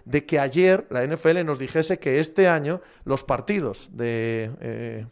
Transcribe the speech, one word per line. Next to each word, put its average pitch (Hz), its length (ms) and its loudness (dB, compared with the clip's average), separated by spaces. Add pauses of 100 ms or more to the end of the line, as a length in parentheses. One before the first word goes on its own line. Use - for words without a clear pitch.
de 147 200 -2
que 151 140 0
ayer 180 500 4
la 127 140 -2
N 143 100 -2
F 160 160 2
L 175 140 4
nos 147 160 -2
dijese 160 400 -2
que 139 220 0
este 180 260 2
año 165 340 0 (220)
los 135 220 -2
partidos 131 680 -4
de, 113 580 -4 (120)
eh, 113 500 -10